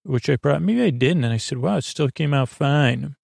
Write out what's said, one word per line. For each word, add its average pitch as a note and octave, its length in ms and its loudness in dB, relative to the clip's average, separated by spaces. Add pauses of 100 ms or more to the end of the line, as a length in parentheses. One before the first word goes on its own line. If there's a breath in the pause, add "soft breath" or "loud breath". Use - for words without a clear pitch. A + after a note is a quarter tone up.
which C3 260 -2
I C3 80 2
brought, D3 240 0
maybe A3 200 0
I G#3+ 100 2
didn't. C3 340 2
And A2+ 80 0
I A2+ 40 0
said, B2+ 200 -6
"Wow, E3 180 0
it D3 80 -2
still D3 260 -2
came D3 240 -2
out C3 140 2
fine." C#3 760 0